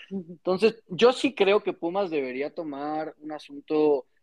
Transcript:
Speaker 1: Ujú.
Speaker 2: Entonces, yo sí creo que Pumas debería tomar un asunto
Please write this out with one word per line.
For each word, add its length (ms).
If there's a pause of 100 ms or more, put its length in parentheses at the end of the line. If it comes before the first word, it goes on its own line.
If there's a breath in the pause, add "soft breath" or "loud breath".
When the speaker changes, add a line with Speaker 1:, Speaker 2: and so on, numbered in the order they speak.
(120)
Speaker 1:
Ujú. 220
Speaker 2:
Entonces, 560
yo 240
sí 200
creo 300
que 100
Pumas 360
debería 440
tomar 680
un 100
asunto 760 (180)